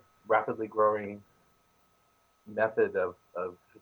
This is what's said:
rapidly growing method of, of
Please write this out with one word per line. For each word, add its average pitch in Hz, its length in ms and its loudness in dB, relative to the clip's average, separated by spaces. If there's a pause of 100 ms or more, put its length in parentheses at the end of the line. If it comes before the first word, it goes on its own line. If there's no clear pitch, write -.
(260)
rapidly 110 400 0
growing 104 560 0 (1200)
method 107 500 0
of, 90 180 -2 (220)
of 90 180 -8 (280)